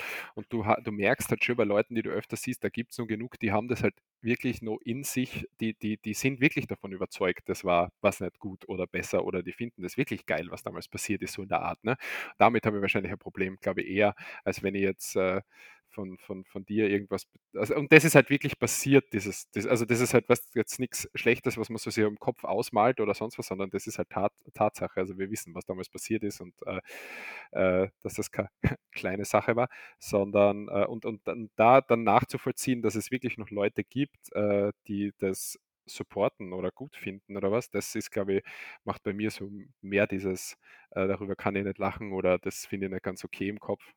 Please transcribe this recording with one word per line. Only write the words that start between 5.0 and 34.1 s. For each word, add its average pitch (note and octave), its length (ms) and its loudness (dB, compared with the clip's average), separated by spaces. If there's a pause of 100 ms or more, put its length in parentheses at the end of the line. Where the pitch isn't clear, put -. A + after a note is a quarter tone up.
sich, - 440 -4 (140)
die, A2+ 140 -2
die, G#2+ 240 -4
die G#2+ 160 -6
sind C3+ 260 0
wirklich C#3 280 0
davon G2 240 -10
überzeugt, F#2 560 -4
das F#2+ 160 -4
war F2 260 4 (100)
was - 200 2
nicht F2+ 180 -8
gut F#2+ 300 -12
oder F#2 180 -4
besser F2+ 380 -2
oder F#2 180 -2
die F2 100 -8
finden A#2 300 -10
das F2 140 -8
wirklich - 300 -2
geil, E2 240 -2
was F2+ 120 -12
damals - 260 -10
passiert G#2 340 -4
ist, F2+ 120 -8
so G2+ 80 -10
in G2 60 -12
der - 140 0
Art, E2+ 220 -6
ne? A#2+ 120 0 (420)
Damit A2 280 6
hab G#2+ 80 2
ich G2+ 60 -2
wahrscheinlich F#2+ 320 0
ein G2 60 -10
Problem, F#2+ 420 -6
glaub F#2+ 180 -2
ich, - 100 -4
eher, G2+ 260 4 (300)
als - 180 -2
wenn G2 120 0
ich G2 80 0
jetzt, - 340 -2
äh, F#2 240 2 (480)
von, F#2+ 280 -10
von, F#2+ 300 -12
von G2 180 -12
dir G#2+ 240 2
irgendwas, G2 380 0 (280)
also, A#2 220 0
und C#3+ 160 4
das D#3 120 12
ist D#3 100 4
halt C#3 160 10
wirklich C#3 280 -2
passiert, - 540 4
dieses, G2+ 380 -4
das, G#2 160 -2
also, A#2+ 180 2
das A#2 160 2
ist B2 140 2
halt A#2+ 160 6
was, - 240 2
jetzt - 260 -2
nix - 340 -6
Schlechtes, A#2+ 440 0
was A2 100 -4
man A2+ 80 -8
so G#2+ 140 -8
sehr G#2+ 160 2
im G#2+ 120 -4
Kopf - 260 -4
ausmalt A2+ 560 2
oder G#2 120 2
sonst A2 260 -4
was, A#2 100 -6
sondern F#2+ 200 -4
das F#2+ 180 -6
ist A2 120 -10
halt F2+ 100 -4
Tat-, G#2 240 0 (220)
Tatsache. G#2+ 460 -2
Also, F#2 180 -6
wir G2 120 -6
wissen, F2 240 -10
was F#2 120 -10
damals F#2 240 -8
passiert G#2+ 340 -4
ist G2+ 160 -6
und, F2+ 140 -16 (120)
äh, F#2+ 140 -4 (1040)
äh, F#2+ 40 -4 (140)
dass - 120 -8
das - 160 -4
keine G2+ 180 -4 (140)
<laughs> - 160 0 (140)
kleine G2+ 340 -4
Sache A2 300 2
war, B2+ 120 2 (300)
sondern, G2+ 720 4
äh, G2 180 2
und, A2+ 180 -6
und A2+ 240 -6
dann A2 280 -6
da B2 260 10
dann A#2 220 2
nachzuvollziehen, A#2+ 800 2
dass G#2+ 120 2
es G#2+ 160 -4
wirklich B2 280 -4
noch G#2 120 -12
Leute G#2 340 0
gibt, - 480 -8